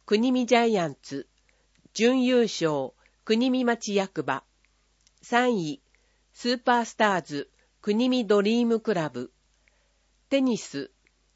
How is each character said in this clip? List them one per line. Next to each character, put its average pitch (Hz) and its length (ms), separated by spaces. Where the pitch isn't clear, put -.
国 226 260
見 254 160
ジ 240 80
ャ 233 140
イ 214 100
ア 170 80
ン 143 160
ツ。 139 240
準 247 280
優 247 200
勝、 151 500
国 233 260
見 254 140
町 233 320
役 190 260
場。 135 220
三 240 380
位、 151 240
ス - 180
ー 247 120
パ 240 200
ー - 20
ス - 100
タ 208 220
ー 165 60
ズ、 143 280
国 220 280
見 254 200
ド 208 120
リ 226 220
ー 240 40
ム 226 120
ク 220 160
ラ 160 140
ブ。 127 240
テ 277 120
ニ 247 180
ス。 - 340